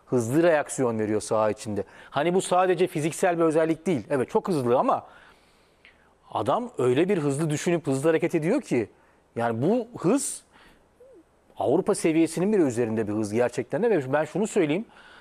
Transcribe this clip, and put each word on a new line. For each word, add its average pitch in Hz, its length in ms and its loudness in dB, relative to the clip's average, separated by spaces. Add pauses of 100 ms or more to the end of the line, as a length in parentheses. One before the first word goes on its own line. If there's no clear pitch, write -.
hızlı 127 380 0
reaksiyon 135 560 0
veriyor 107 220 0
saha 110 300 0
içinde. 101 320 -6 (260)
Hani 160 240 -2
bu 185 80 2
sadece 180 460 2
fiziksel 165 500 -2
bir 170 60 2
özellik 160 420 0
değil. 147 240 0
Evet, 131 200 -2
çok - 180 0
hızlı 131 320 2
ama 185 260 0 (1300)
adam 156 460 -2
öyle 131 320 2
bir 202 80 2
hızlı 147 320 -2
düşünüp 160 380 -2
hızlı 135 220 0
hareket 160 260 0
ediyor 180 260 0
ki 113 280 -2 (460)
yani 117 260 -2
bu 220 260 0 (120)
hız 247 440 -2 (1120)
Avrupa 160 380 0
seviyesinin 165 580 0
bile 196 80 4
üzerinde 113 460 0
bir 104 60 -4
hız 107 200 -2
gerçekten 123 500 -2
de. 240 60 2
Ve 139 240 0
ben 151 120 0
şunu 196 220 -4
söyleyeyim, 180 380 0 (360)